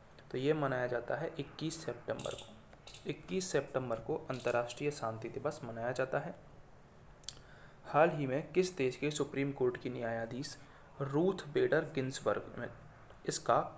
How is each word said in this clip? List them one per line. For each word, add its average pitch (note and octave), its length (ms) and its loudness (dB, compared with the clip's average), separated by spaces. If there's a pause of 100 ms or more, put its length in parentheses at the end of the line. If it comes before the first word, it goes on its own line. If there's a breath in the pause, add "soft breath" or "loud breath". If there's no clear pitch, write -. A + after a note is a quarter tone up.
(300)
तो - 80 -2
ये C#3 160 4
मनाया C3 320 2
जाता B2 300 0
है E3 220 -2
इक्कीस - 460 -4
सितंबर - 500 0
को। - 760 -6
इक्कीस F3+ 420 -2
सितंबर B2+ 460 0
को - 320 -4
अंतर्राष्ट्रीय A#2+ 640 0
शांति A2+ 380 -4
दिवस C3+ 340 -4
मनाया A#2 280 -2
जाता C3 280 0
है। F3 140 -6 (1500 loud breath)
हाल D#3+ 240 6
ही D3+ 160 -2
में C#3 260 -2
किस F3+ 240 4
देश B2+ 200 2
के D3 140 0
सुप्रीम C#3 420 0
कोर्ट B2+ 240 2
की - 140 -6
न्यायाधीश A#2 680 -4 (460 loud breath)
रूथ E3 420 2 (100)
बेडर C3 300 6 (100)
गिन्सबर्ग C3 640 0
में - 80 -6 (640)
इसका - 280 4 (220)